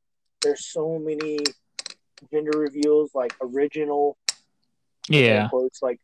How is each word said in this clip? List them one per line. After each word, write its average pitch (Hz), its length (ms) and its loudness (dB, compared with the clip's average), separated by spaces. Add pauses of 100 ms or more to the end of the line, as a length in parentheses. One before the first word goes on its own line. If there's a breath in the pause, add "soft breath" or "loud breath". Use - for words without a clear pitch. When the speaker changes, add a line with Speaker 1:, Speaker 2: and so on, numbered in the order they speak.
(440)
Speaker 1:
there's 147 240 -2
so 160 320 -4
many 151 400 -6 (920)
gender 151 240 -2
reveals, 151 580 2
like, 123 260 -4
original, 143 760 -2 (920)
Speaker 2:
Yeah. 117 340 6
Speaker 1:
air 107 60 -2
quotes, 127 340 -2
like, 123 220 -2